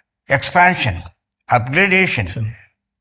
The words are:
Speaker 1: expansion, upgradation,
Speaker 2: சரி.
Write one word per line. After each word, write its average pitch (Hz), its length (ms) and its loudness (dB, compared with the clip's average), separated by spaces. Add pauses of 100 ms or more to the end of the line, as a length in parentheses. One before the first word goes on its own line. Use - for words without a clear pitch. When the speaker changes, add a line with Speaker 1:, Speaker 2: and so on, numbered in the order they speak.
(280)
Speaker 1:
expansion, 175 680 2 (540)
upgradation, 151 760 0
Speaker 2:
சரி. 110 220 -6 (540)